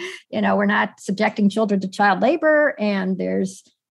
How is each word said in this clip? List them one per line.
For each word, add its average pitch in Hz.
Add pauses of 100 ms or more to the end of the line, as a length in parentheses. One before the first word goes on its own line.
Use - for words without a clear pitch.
(300)
you 220
know, 196
we're 202
not 208
subjecting 214
children 208
to 196
child 196
labor. 302
And 190
there's, 190 (320)